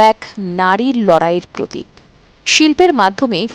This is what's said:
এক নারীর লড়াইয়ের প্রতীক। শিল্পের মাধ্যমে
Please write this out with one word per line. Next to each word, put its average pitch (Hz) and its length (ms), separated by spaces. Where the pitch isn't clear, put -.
এক 220 80
নারীর 214 360
লড়াইয়ের 170 440
প্রতীক। - 360
শিল্পের 311 540
মাধ্যমে 196 400